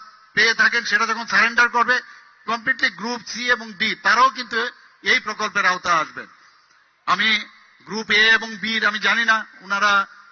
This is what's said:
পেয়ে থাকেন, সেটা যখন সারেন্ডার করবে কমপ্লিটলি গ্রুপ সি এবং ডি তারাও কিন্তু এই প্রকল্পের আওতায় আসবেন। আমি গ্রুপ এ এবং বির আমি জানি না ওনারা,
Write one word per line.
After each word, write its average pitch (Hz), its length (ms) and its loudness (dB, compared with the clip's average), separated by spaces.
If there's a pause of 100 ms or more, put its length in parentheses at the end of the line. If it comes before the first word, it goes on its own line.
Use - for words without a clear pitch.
(340)
পেয়ে 226 200 2
থাকেন, 220 300 2
সেটা 208 240 0
যখন 226 180 -4
সারেন্ডার 226 440 2
করবে 240 320 0 (440)
কমপ্লিটলি 233 440 -2
গ্রুপ 220 380 -8
সি 247 240 -6
এবং 226 220 -2
ডি 185 220 -4
তারাও 226 340 4
কিন্তু 233 380 -4 (360)
এই 226 160 2
প্রকল্পের 208 460 -4
আওতায় 185 300 0
আসবেন। 131 300 -4 (800)
আমি 208 380 0 (420)
গ্রুপ 208 260 -8
এ 220 220 6
এবং 220 220 0
বির 214 300 -4
আমি 208 140 0
জানি 202 260 0
না 220 200 2 (160)
ওনারা, 196 460 2 (240)